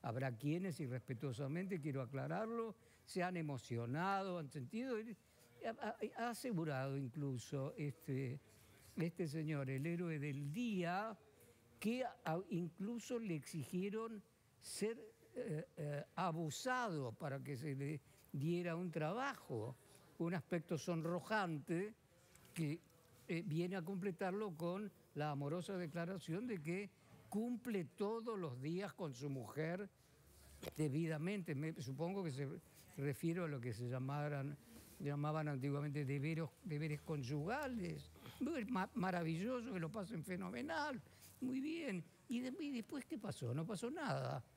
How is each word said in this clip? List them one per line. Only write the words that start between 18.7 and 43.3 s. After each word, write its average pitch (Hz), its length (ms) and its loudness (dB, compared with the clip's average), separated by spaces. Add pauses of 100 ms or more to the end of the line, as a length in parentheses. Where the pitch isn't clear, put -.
un 180 140 0
trabajo, 156 840 0 (420)
un 170 160 2
aspecto 165 440 0
sonrojante 170 1160 2 (600)
que, 160 260 2 (480)
eh, 170 160 2
viene 175 320 2
a 180 60 -2
completarlo 190 720 0
con 185 340 0 (240)
la 151 160 2
amorosa 151 460 0
declaración 175 720 -2
de 202 160 -2
que 185 280 -2 (380)
cumple 220 560 0
todos 220 540 0
los 131 220 -2
días 170 320 0
con 151 220 -4
su 139 160 -2
mujer 151 580 -2 (880)
debidamente. 160 800 2
Me, 160 260 0
supongo 165 440 -2
que 151 80 0
se 135 160 0 (480)
refiere 165 440 2
a 175 60 2
lo 143 140 0
que 120 120 0
se 120 160 -2
llamaran, 139 680 0 (400)
llamaban 147 480 2
antiguamente 143 580 2
deberos, 147 460 2 (140)
deberes 151 360 0
conyugales. 165 1120 0 (300)
Muy 262 240 2
ma-, 185 300 2
maravilloso, 185 800 2
que 185 60 0
lo 160 140 -2
pasen 202 320 -4
fenomenal, 247 760 -2 (400)
muy 262 200 2
bien. 277 440 0 (240)
¿Y 240 120 0
de-, 254 180 -2
y 285 140 -2
después 247 340 -4
qué 320 100 -4
pasó? 127 380 -2